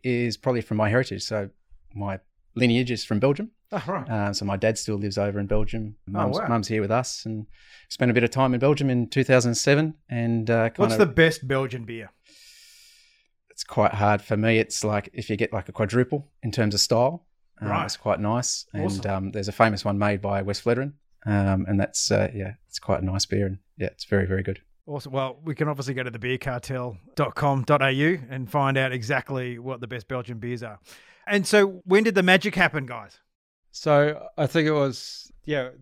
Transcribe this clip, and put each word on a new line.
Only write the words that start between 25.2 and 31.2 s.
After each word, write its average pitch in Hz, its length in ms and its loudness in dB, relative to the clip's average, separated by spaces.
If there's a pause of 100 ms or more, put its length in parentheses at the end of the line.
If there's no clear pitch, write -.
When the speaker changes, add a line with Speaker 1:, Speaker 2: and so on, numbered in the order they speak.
Speaker 2:
we 160 100 -6
can 151 140 -2
obviously 139 260 -4
go 127 100 -4
to 123 60 -8
the 117 100 -12
beer 123 200 -4
cartel 123 580 -8 (180)
dot 131 200 -2
com 139 280 0
dot 147 180 4
A 135 100 2
U 151 380 2
and 131 200 -10
find 135 280 0
out 131 140 0
exactly 127 680 -4
what 123 220 -10
the 120 60 -12
best 117 200 -10
Belgian 120 320 -8
beers 120 240 -6
are. 110 160 -14 (480)